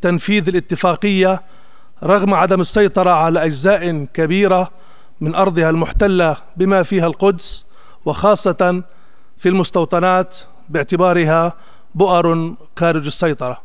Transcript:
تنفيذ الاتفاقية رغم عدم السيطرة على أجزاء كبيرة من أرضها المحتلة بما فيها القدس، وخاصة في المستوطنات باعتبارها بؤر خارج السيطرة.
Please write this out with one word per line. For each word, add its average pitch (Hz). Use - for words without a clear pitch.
تنفيذ 180
الاتفاقية 185
رغم 196
عدم 180
السيطرة 185
على 160
أجزاء 165
كبيرة 180
من 156
أرضها 170
المحتلة 165
بما 190
فيها 170
القدس، 185
وخاصة 180
في -
المستوطنات 185
باعتبارها 170
بؤر 165
خارج 160
السيطرة. 139